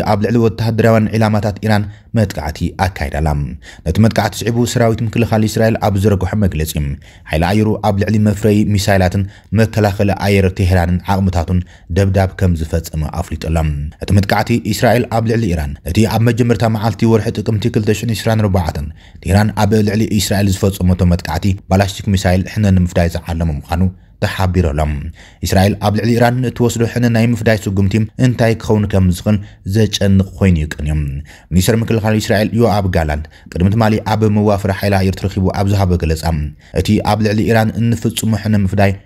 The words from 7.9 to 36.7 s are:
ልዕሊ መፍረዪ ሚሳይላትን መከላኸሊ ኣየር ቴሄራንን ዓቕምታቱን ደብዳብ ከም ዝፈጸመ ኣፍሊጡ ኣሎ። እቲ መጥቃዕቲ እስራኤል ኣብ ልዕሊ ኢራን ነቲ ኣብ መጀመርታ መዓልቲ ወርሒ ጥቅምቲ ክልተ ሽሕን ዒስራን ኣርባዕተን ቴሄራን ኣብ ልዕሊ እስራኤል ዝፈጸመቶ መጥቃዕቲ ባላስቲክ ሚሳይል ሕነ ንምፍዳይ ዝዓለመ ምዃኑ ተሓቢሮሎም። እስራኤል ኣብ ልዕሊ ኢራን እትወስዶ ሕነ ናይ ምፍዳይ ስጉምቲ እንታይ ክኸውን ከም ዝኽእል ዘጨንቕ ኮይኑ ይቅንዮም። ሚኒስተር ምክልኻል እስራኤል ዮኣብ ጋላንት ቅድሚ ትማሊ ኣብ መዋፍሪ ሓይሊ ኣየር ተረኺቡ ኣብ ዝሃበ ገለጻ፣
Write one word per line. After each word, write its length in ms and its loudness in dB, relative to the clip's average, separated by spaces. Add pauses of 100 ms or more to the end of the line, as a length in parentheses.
ልዕሊ 220 0
መፍረዪ 460 2
ሚሳይላትን 580 0 (280)
መከላኸሊ 680 2
ኣየር 340 2
ቴሄራንን 540 2
ዓቕምታቱን 540 0 (300)
ደብዳብ 460 2
ከም 200 2
ዝፈጸመ 480 -4 (100)
ኣፍሊጡ 320 -8
ኣሎ። 120 -2 (380)
እቲ 180 -10
መጥቃዕቲ 540 2
እስራኤል 420 2
ኣብ 180 -2
ልዕሊ 200 0
ኢራን 300 -4
ነቲ 300 0
ኣብ 160 0
መጀመርታ 460 2
መዓልቲ 360 -2
ወርሒ 300 2
ጥቅምቲ 340 -2
ክልተ 220 0
ሽሕን 220 -2
ዒስራን 280 0
ኣርባዕተን 480 -2 (280)
ቴሄራን 400 2
ኣብ 200 0
ልዕሊ 260 0 (100)
እስራኤል 360 0
ዝፈጸመቶ 560 0
መጥቃዕቲ 420 0 (160)
ባላስቲክ 440 0
ሚሳይል 400 2
ሕነ 240 -2
ንምፍዳይ 380 2
ዝዓለመ 400 -4
ምዃኑ 340 -4 (380)
ተሓቢሮሎም። 720 0 (500)
እስራኤል 340 2
ኣብ 180 -2
ልዕሊ 160 0
ኢራን 340 2
እትወስዶ 420 0
ሕነ 200 -2
ናይ 200 2
ምፍዳይ 300 0
ስጉምቲ 360 0 (260)
እንታይ 360 2
ክኸውን 320 0
ከም 240 2
ዝኽእል 260 0 (300)
ዘጨንቕ 640 2
ኮይኑ 260 2
ይቅንዮም። 440 -2 (440)
ሚኒስተር 320 2
ምክልኻል 400 0
እስራኤል 360 0
ዮኣብ 380 2
ጋላንት 340 -2 (220)
ቅድሚ 240 0
ትማሊ 320 2
ኣብ 200 0 (100)
መዋፍሪ 400 0
ሓይሊ 220 0
ኣየር 220 0
ተረኺቡ 360 -2
ኣብ 160 0
ዝሃበ 300 2
ገለጻ፣ 240 -2 (500)